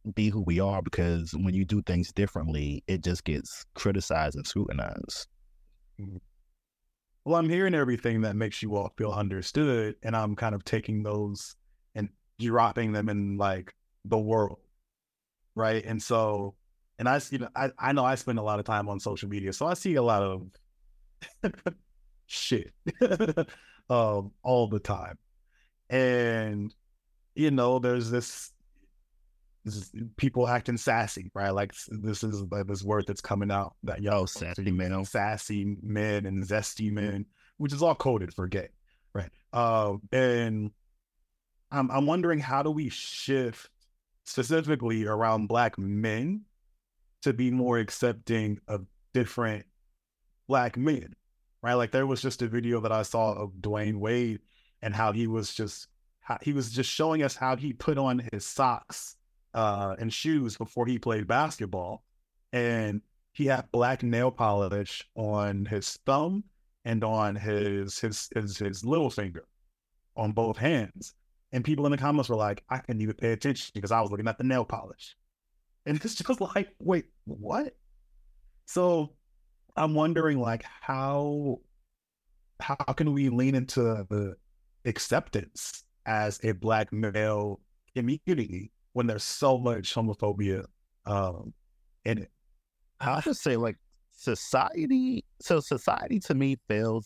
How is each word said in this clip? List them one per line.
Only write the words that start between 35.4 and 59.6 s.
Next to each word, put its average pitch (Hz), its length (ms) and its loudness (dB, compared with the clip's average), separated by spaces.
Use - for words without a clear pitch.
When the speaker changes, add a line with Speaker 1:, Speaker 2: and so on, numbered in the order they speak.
Speaker 2:
men 104 440 -2
and 95 160 -2
zesty 104 480 -2
men, 104 360 -2
which 143 140 -2
is 143 100 -4
all 160 120 6
coded 104 400 0
for 92 140 -4
gay, 92 200 -4
right? 98 160 -6
Um, 110 580 2
and 117 640 2
I'm, 131 200 0
I'm 139 160 2
wondering, 170 340 2
how 135 220 0
do 156 80 0
we 151 180 -2
shift - 800 -4
specifically 123 800 0
around 110 440 2
black 117 300 4
men 110 640 0
to 139 100 4
be 123 180 0
more 123 280 2
accepting 110 800 0
of 98 180 -6
different 113 520 0
black 123 280 2
men, 147 380 0
right? 120 120 2
Like, 120 160 2
there 135 160 2
was 131 160 -2
just 135 180 -4
a 120 80 0
video 120 320 0
that 110 120 0
I 110 100 2
saw 110 300 2
of 101 180 -6
Dwayne 107 360 0
Wade 113 440 0
and 107 140 -4
how 110 180 2
he 113 140 0
was 110 280 -2
just, - 340 -6
how, - 220 -6
he 147 100 -2
was 127 180 -2
just 123 200 -2
showing 156 320 2
us 139 140 0
how 131 200 0
he 135 160 -4
put 143 260 -2
on 123 340 0
his 101 120 -6
socks, - 720 -2
uh, 101 440 0